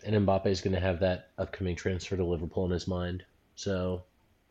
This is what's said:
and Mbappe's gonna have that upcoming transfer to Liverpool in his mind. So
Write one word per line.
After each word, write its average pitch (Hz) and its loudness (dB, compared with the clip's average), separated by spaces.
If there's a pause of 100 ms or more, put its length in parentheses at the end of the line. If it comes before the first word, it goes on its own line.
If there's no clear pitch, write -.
and 107 0 (120)
Mbappe's 95 4
gonna 95 0
have 90 2
that 90 0
upcoming 92 -2
transfer 92 -4
to 92 2
Liverpool 87 -2
in 90 0
his 87 -2
mind. 90 -4 (320)
So 92 -2 (480)